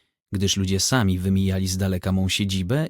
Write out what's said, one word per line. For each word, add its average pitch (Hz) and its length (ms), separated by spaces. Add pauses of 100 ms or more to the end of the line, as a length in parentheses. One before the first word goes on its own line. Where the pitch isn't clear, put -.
(320)
gdyż 98 260
ludzie 95 220
sami 95 400
wymijali 95 480
z 92 100
daleka 95 340
mą 95 180
siedzibę 98 600